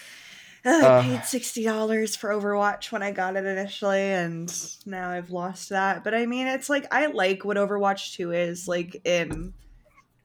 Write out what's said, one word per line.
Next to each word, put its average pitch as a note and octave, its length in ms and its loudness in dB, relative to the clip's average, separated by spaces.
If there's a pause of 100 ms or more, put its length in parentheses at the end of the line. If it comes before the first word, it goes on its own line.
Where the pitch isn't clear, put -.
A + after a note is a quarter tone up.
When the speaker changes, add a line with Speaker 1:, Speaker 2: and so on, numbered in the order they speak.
(640)
Speaker 1:
Ugh, D4+ 200 6
I - 20 12
Speaker 2:
Uh, B2+ 160 10
Speaker 1:
paid F3+ 220 0
sixty A#3 400 -4
dollars A3 520 0
for G#3 140 -4
Overwatch G3+ 640 0
when G#3 100 -4
I G3+ 100 -2
got F#3 240 -2
it G3 100 -2
initially, G3 540 0
and F3 520 -2 (340)
now F#3 240 -6
I've F3 200 -6
lost F3+ 400 -6
that. G3 340 0
But G#3+ 100 -2
I A#3 120 2
mean, B3+ 200 -2
it's C4 220 -4
like, C#4+ 240 0
I C4+ 140 2
like F#3+ 380 0
what G3+ 120 -2
Overwatch G3+ 580 0
two E3+ 180 -6
is, F3 360 -2
like, F3 360 -4
in, E3 500 -2 (720)